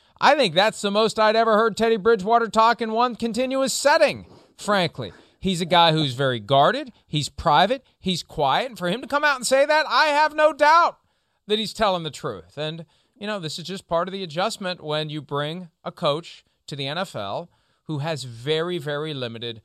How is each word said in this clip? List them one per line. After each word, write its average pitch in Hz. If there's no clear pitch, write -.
I 247
think 233
that's 202
the 202
most 214
I'd 214
ever 226
heard 220
Teddy 226
Bridgewater 226
talk 226
in 220
one 240
continuous 254
setting, 277
frankly. 165
He's 175
a 185
guy 170
who's 151
very 127
guarded, 165
he's 151
private, 180
he's 180
quiet, 160
and 208
for 175
him 214
to 269
come 285
out 285
and 247
say 269
that, 302
I 254
have 302
no 311
doubt 302
that 214
he's 208
telling 190
the 156
truth. -
And, 156
you 202
know, 214
this 156
is 170
just 180
part 170
of 185
the 196
adjustment 180
when 151
you 151
bring 151
a 180
coach -
to -
the 139
N 151
F 185
L 120
who 156
has 143
very, 156
very 147
limited 117